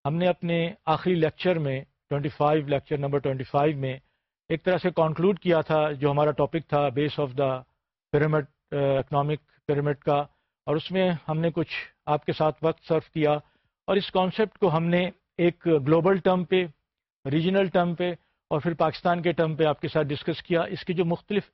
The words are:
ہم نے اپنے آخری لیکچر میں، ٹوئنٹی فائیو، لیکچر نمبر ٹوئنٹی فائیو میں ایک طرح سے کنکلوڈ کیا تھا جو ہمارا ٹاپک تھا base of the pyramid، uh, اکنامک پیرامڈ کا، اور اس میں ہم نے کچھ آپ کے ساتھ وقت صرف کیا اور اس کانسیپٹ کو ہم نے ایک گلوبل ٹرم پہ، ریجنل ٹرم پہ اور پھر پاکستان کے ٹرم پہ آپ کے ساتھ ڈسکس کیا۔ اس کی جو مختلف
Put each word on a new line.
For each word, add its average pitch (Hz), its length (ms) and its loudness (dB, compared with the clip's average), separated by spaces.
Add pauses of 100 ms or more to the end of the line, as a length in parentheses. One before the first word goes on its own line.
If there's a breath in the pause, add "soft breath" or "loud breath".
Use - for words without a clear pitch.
ہم 143 100 -2
نے 170 120 0
اپنے 170 460 0 (140)
آخری 160 280 0
لیکچر 165 440 0
میں، 135 220 -4 (280)
ٹوئنٹی 143 200 -4
فائیو، 151 380 0
لیکچر 143 320 -2
نمبر 143 200 -2
ٹوئنٹی 135 260 -4
فائیو 147 320 0
میں 131 200 -6 (520)
ایک 160 160 -6
طرح 185 140 2
سے 185 120 0
کنکلوڈ 165 480 2
کیا 170 220 2
تھا 156 320 0
جو 143 180 0
ہمارا 147 200 2
ٹاپک 147 380 -2
تھا 147 120 2
base 143 440 -2
of 131 60 -4 (120)
the 131 180 -2 (560)
pyramid، 151 260 2 (320)
uh, 139 240 0
اکنامک 143 680 -4
پیرامڈ 143 300 0
کا، 147 280 0 (360)
اور 147 160 -2
اس 160 140 -6
میں 185 200 0 (180)
ہم 156 100 -4
نے 165 120 0
کچھ 160 240 -4 (320)
آپ 151 200 -2
کے 175 60 -2
ساتھ 156 320 -2
وقت 160 240 -2
صرف 160 220 0
کیا 147 220 2 (540)
اور 196 100 0
اس 196 140 -2
کانسیپٹ 185 480 0
کو 165 180 2
ہم 165 80 0
نے 175 260 0 (280)
ایک 170 280 0
گلوبل 165 520 4
ٹرم 185 260 0
پہ، 185 220 0 (640)
ریجنل 185 360 2
ٹرم 175 280 0
پہ 175 180 -2 (380)
اور 156 100 0
پھر 170 140 -2
پاکستان 175 480 0
کے 170 100 2
ٹرم 160 240 0
پہ 156 80 0
آپ 151 160 0
کے 165 80 -6
ساتھ 151 180 0
ڈسکس 143 360 -6
کیا۔ 165 180 0
اس - 240 -6
کی 180 100 -4
جو 175 100 0
مختلف 175 380 -2 (120)